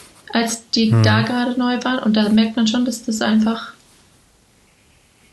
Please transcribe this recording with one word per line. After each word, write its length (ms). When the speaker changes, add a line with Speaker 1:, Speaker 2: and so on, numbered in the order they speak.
Speaker 1:
als 380
die 220
Speaker 2:
Hm. 100
Speaker 1:
da 200
gerade 360
neu 240
waren. 160
Und 180
da 120
merkt 260
man 140
schon, 160
dass 200
das 180
einfach, 500